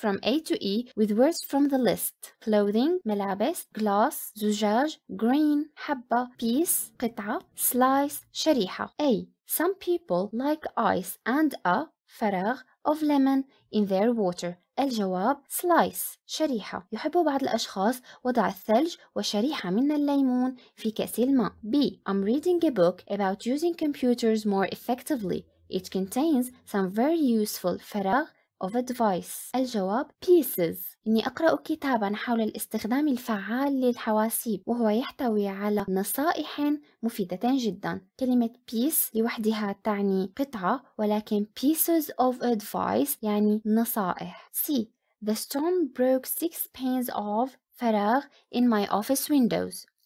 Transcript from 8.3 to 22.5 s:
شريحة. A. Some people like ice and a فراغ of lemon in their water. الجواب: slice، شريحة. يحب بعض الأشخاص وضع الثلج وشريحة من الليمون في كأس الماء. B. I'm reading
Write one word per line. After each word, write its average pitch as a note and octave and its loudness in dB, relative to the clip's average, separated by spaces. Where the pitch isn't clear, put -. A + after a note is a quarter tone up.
شريحة. - -2
A. G3+ 2
Some F4+ 0
people G#3+ -2
like C#4+ -2
ice F#3+ 0
and C#4+ 2
a G#3 2
فراغ G3+ 0
of D#4 2
lemon C4+ 4
in G#3 2
their G3 2
water. F3+ -2
الجواب: A3 0
slice، D4+ 0
شريحة. - -4
يحب D4 -4
بعض D4 2
الأشخاص A#3 0
وضع B3 2
الثلج A3+ 0
وشريحة G#3 -2
من C4 2
الليمون C4+ 2
في A3 -2
كأس - -6
الماء. B3 2
B. A3 0
I'm G3 0
reading D4+ 2